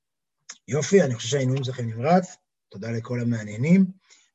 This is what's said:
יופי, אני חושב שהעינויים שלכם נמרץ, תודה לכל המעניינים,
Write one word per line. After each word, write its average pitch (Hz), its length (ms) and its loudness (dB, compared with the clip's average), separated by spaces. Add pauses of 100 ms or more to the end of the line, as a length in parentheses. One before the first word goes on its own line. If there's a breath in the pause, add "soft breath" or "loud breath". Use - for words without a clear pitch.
(680)
יופי, 156 360 4
אני 127 120 -2
חושב 113 120 -8
שהעינויים 131 360 0
שלכם 123 240 -6
נמרץ, 147 500 0 (320)
תודה 107 220 -10
לכל 117 280 -6
המעניינים, 117 680 2 (500 soft breath)